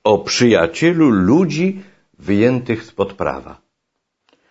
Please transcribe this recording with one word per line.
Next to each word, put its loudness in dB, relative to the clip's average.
o 2
przyjacielu 2
ludzi 0
wyjętych -2
spod -6
prawa. -8